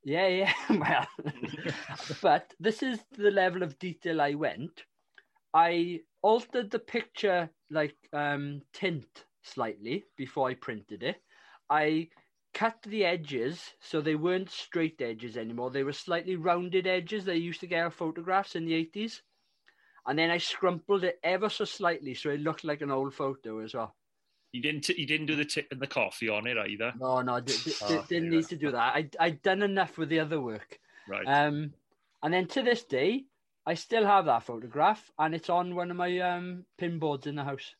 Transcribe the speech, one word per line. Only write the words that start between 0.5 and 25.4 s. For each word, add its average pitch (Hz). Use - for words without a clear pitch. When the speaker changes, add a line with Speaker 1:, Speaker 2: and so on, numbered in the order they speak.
Speaker 1:
<laughs> -
Well, 170
Speaker 2:
<laughs> -
Speaker 1:
but 175
this 220
is 240
the 208
level 185
of 156
detail 165
I 143
went. 139
I 170
altered 220
the 226
picture, 190
like, 151
um, 143
tint -
slightly 120
before 131
I 131
printed 107
it. 160
I 156
cut 226
the 202
edges 151
so -
they 151
weren't 180
straight -
edges 117
anymore. 117
They 135
were 143
slightly 175
rounded 180
edges 185
they 185
used 170
to 180
get 170
out 170
of 165
photographs 175
in 165
the 165
eighties. 202
And 143
then 165
I 170
scrumpled 180
it 175
ever 185
so 208
slightly 151
so 147
it 147
looked 156
like 147
an 143
old 139
photo 131
as 110
well. 113
Speaker 2:
You 123
didn't 147
t-, 180
you 139
didn't 151
do 151
the 147